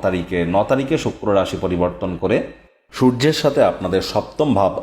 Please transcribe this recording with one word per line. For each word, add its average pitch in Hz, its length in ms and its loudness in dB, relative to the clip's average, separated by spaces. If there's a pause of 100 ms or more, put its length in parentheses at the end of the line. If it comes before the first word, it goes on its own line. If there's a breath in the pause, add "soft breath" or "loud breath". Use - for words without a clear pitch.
তারিখে। 90 420 -2
ন 95 240 2
তারিখে 139 300 0
শুক্র 110 360 -2
রাশি 95 260 0
পরিবর্তন 90 600 -2
করে 101 220 0 (500)
সূর্যের 127 400 2
সাথে 143 300 2
আপনাদের 92 400 0
সপ্তম 127 520 -2
ভাব 98 280 2